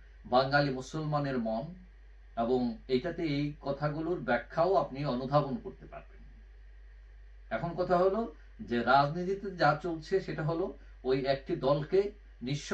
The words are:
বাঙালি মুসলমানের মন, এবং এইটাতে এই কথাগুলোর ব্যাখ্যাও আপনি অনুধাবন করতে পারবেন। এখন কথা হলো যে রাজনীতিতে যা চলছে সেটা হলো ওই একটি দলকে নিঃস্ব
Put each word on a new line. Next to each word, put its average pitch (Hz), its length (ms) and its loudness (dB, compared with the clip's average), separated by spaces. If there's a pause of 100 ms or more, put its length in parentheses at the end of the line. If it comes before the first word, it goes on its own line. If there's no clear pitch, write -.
(340)
বাঙালি 139 400 4
মুসলমানের 143 640 -2
মন, 113 280 -2 (720)
এবং 120 220 2 (280)
এইটাতে 160 360 -2
এই 147 220 0 (160)
কথাগুলোর 151 580 -4
ব্যাখ্যাও 160 560 0
আপনি 143 300 0
অনুধাবন 131 520 0
করতে - 280 -14
পারবেন। - 360 -18 (1300)
এখন 139 260 -4
কথা 180 220 2
হলো 190 240 4 (400)
যে 113 220 -2
রাজনীতিতে 165 720 2
যা 151 160 4 (120)
চলছে 170 360 -6
সেটা 156 240 -6
হলো 165 220 -2 (380)
ওই 131 220 2
একটি 139 300 -2
দলকে 147 440 2 (420)
নিঃস্ব 143 320 -4